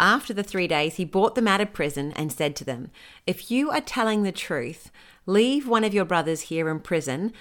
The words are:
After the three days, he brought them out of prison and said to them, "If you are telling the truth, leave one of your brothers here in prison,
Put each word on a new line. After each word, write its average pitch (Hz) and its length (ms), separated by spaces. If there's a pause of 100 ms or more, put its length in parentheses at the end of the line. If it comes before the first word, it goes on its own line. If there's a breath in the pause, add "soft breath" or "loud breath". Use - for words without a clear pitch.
After 226 320
the 202 120
three 185 240
days, 156 260
he 185 100
brought 190 300
them 226 140
out 196 120
of 202 120
prison 143 400
and 151 180
said 147 240
to - 100
them, 123 280 (340 loud breath)
"If 180 240
you 269 220
are - 80
telling 220 420
the 196 80
truth, 143 600 (340 loud breath)
leave 247 400
one 226 160
of 214 100
your 202 120
brothers 165 380
here 160 260
in 156 100
prison, 160 640